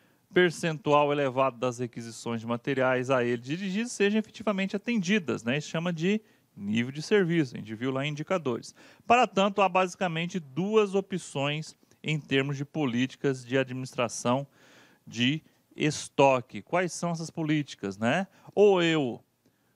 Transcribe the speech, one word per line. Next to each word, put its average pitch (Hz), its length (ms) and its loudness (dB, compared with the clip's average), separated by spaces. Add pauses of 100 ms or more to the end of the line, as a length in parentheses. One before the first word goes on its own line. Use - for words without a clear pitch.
(320)
percentual 151 800 4
elevado 135 460 2
das 123 220 -2
requisições 117 600 -8
de 110 60 -10
materiais 127 640 0
a 127 140 2
ele 120 180 0
dirigidas 190 500 -4
sejam 208 280 2
efetivamente 202 560 -4
atendidas, 180 680 -2
né? 123 140 0
Isso 151 120 -8
chama 170 220 -4
de 180 300 0 (340)
nível 117 360 -2
de 147 100 -8
serviço, 165 540 2
a - 20 -12
gente 107 160 -12
viu 120 160 -4
lá 135 160 -2
em 151 40 -4
indicadores. 143 680 -4 (320)
Para 240 180 6
tanto, 196 340 0
há 190 80 6
basicamente 180 720 -2
duas 190 540 0
opções 156 840 -4 (280)
em 151 160 -2
termos 139 380 0
de 143 60 -6
políticas 131 800 -2
de 123 140 -2
administração 127 880 -2 (600)
de 123 360 -2 (340)
estoque. 135 840 0
Quais 175 320 -2
são 175 160 -6
essas 165 220 -8
políticas, 151 640 -4
né? 139 300 -2 (260)
Ou 190 300 6
eu 151 400 0 (520)